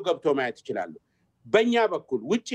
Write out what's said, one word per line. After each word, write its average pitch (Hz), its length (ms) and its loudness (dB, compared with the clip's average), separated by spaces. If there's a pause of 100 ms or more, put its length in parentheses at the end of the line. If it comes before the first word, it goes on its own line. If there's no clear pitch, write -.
ገብቶ 180 340 -2
ማየት 127 240 -2
ይችላሉ። 90 360 -8 (520)
በእኛ 233 280 4 (120)
በኩል 151 380 -4
ውጪ 208 300 -2